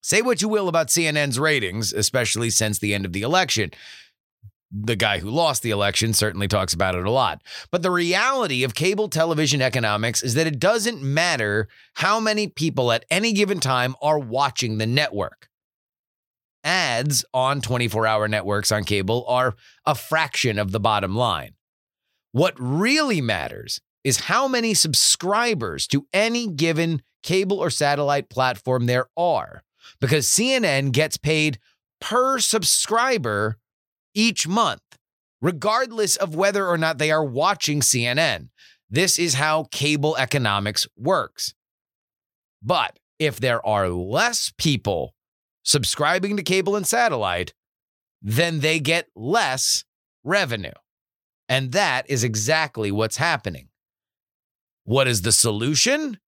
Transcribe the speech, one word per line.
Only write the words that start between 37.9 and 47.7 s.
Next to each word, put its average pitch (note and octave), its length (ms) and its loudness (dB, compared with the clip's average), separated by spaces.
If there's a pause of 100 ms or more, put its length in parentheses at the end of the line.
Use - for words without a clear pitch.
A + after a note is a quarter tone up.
N B2 120 0
N. A2+ 320 0 (400)
This E3+ 300 2
is E3 160 0
how D#3 360 0
cable D3 460 0
economics G#2+ 720 0 (100)
works. C#3 560 -4 (1120)
But C3 340 0 (220)
if D3+ 200 -2
there A#2+ 280 0
are G2+ 220 2
less A#2 680 -2
people F#2+ 560 -2 (540)
subscribing F3+ 720 0
to F#3 60 -4
cable F#3+ 320 0
and G3+ 100 -4
satellite, A2+ 680 0 (680)